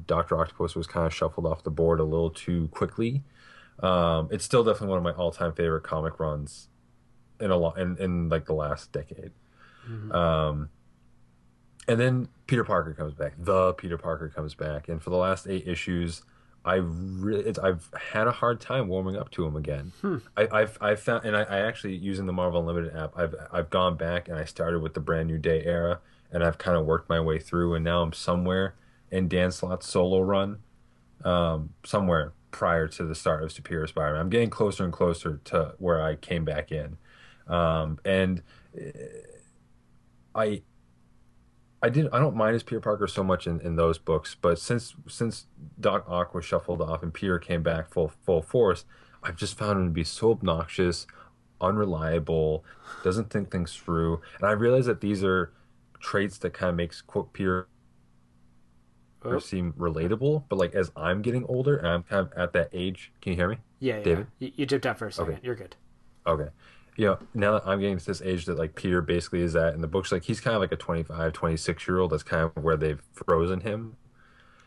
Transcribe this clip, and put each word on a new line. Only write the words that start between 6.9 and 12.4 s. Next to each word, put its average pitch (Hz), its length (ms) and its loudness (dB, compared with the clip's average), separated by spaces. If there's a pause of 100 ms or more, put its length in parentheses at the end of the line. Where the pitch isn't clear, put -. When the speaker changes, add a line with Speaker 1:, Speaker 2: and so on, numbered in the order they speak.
Speaker 1:
in 101 100 0
a 90 60 6
lo-, 82 160 2
in, 90 240 -2
in, 87 320 0
like, 80 160 2
the - 80 -2
last 73 400 -4
decade. 71 400 -8 (560)
Speaker 2:
Mm-hmm. 107 240 -10
Speaker 1:
Um, 78 560 2 (1200)
and 113 100 4
then 127 300 2 (180)